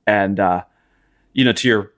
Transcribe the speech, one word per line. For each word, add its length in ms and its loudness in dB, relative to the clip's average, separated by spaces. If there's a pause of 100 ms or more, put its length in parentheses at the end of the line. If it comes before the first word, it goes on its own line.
And, 340 0
uh, 220 0 (720)
you 100 2
know, 80 4
to 160 -2
your, 140 2 (160)